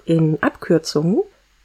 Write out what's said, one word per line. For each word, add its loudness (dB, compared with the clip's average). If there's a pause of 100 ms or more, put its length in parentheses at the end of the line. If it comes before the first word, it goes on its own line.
in 0
Abkürzungen. 0 (440)